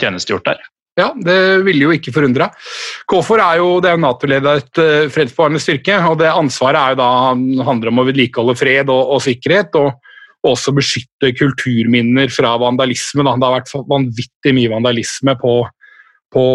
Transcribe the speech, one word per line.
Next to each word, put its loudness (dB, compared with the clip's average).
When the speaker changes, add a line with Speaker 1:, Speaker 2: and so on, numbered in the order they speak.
Speaker 1:
tjenestegjort -4
der. -6
Speaker 2:
Ja, 0
det 2
ville 2
jo 2
ikke -6
forundre. 0
K 2
F -2
O 2
R 2
er 2
jo, 2
det 2
er 2
jo -2
nato-ledet, 0
eh, 4
fredsbevarende 0
styrke, -2
og 0
det 2
ansvaret 0
er 0
jo 0
da, 0
handler -2
om 2
å 0
vedlikeholde 0
fred 0
og, 0
og 0
sikkerhet, 0
og, 2
og 2
også -4
beskytte -2
kulturminner 0
fra 0
vandalisme, -2
da. 0
Det 0
har 2
vært -12
så -10
vanvittig -2
mye 2
vandalisme -2
på, 0
på, 2